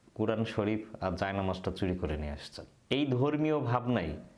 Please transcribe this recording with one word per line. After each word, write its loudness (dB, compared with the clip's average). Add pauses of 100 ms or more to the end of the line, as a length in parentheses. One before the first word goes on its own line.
(140)
কোরআন 2
শরীফ -2
আর 2
জায়নামাজটা 0
চুরি 0
করে -2
নিয়ে -4
আসছেন। -12 (240)
এই 2
ধর্মীয় 2
ভাবনায় 0 (200)